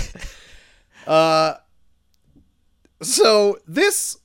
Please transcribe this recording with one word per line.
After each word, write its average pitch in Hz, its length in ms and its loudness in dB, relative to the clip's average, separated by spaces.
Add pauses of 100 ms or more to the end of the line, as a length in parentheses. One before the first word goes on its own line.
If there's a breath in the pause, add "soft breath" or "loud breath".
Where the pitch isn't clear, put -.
<laughs> - 60 -10 (1000 loud breath)
Uh, 160 480 2 (1500)
so 208 680 2
this 294 580 -4